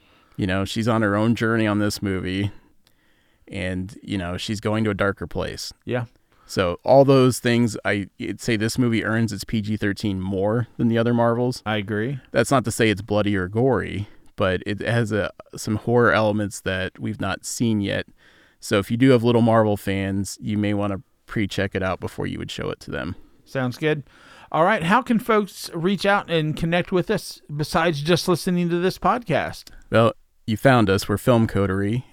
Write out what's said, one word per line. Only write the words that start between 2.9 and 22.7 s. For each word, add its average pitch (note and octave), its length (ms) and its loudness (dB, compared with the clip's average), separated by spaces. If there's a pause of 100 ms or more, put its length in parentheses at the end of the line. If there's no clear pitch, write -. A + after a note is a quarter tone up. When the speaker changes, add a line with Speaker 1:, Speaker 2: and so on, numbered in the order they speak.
Speaker 1:
and, F#2 540 -8
you G#2 160 -6
know, F2+ 200 -6
she's G#2 220 -6
going A2 240 -2
to G#2+ 60 0
a G2+ 60 0
darker G2 320 -2
place. - 460 -8 (120)
Speaker 2:
Yeah. A#2+ 200 -4 (400)
Speaker 1:
So F2+ 380 -2
all C3+ 220 8
those C3 340 6
things, A#2 460 2
I, G2+ 220 -2 (120)
I'd G#2 220 -8
say A#2 160 0
this A2 200 -2
movie A#2 260 2
earns A2 300 0
its F#2+ 100 -8
P A2 180 -4
G G#2 160 -4
thirteen G2+ 440 -2
more G2+ 460 -2 (100)
than A#2 100 0
the A2+ 100 2
other A#2 160 2
Marvels. A#2 520 0
Speaker 2:
I G#2+ 120 -2
agree. A2 420 -4 (120)
Speaker 1:
That's B2 200 2
not C3 140 2
to A2+ 60 -6
say A2+ 180 2
it's G2+ 120 0
bloody G#2 340 0
or F#2 120 -2
gory, G2+ 600 -2 (280)
but F#2 300 0
it G2+ 160 -4
has A2+ 300 -2
a, G2+ 200 -2 (240)
some G#2+ 220 -4
horror A#2 360 2
elements G#2 480 0
that F#2 380 -6
we've A2+ 220 -8
not F#2+ 240 -6
seen A2+ 360 0
yet. G2 240 -4 (540)
So - 180 0
if G2 140 0
you A#2 60 -2
do C3 140 6
have A#2 120 6
little A#2 180 4
Marvel A2+ 360 4
fans, G2 640 -4
you G#2+ 160 -4
may G#2 160 0
wanna G2+ 280 -2 (240)
pre-check G2 500 -4
it F#2+ 60 -2
out F#2 180 -4
before F#2+ 280 -8
you F2+ 120 -8
would - 120 -10
show - 180 -8
it - 120 -10